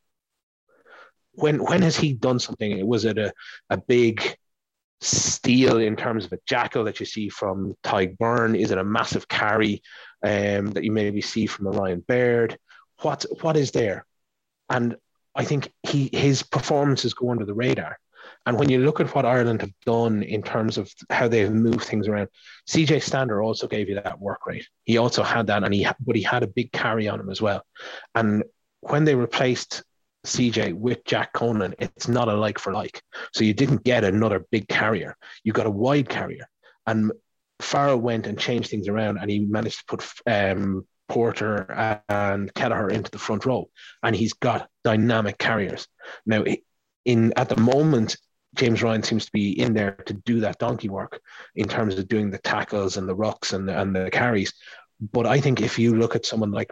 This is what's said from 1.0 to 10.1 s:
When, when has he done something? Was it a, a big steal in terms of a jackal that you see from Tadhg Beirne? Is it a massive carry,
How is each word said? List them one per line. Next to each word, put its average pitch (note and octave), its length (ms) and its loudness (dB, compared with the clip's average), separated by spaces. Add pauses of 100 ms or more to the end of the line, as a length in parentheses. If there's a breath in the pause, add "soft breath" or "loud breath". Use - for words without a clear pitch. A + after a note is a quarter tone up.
When, D3+ 300 0
when F3 180 2
has E3 140 4
he D3+ 180 2
done B2+ 260 0
something? G2+ 460 -4
Was A2 200 2
it G#2+ 120 0
a, G#2 160 -2 (360 loud breath)
a F#2+ 80 -2
big A#2 580 2 (640)
steal - 800 2
in A2 180 2
terms A2+ 300 -2
of E2 80 -12
a F2+ 120 -6
jackal A#2+ 400 0
that G2+ 140 -6
you G#2 60 -8
see G#2 240 -6
from G2 540 -6
Tadhg F#2+ 340 0
Beirne? A2+ 420 2
Is G#2 120 0
it F#2+ 60 0
a F#2+ 60 0
massive G#2+ 460 -2
carry, G#2+ 520 0 (420 loud breath)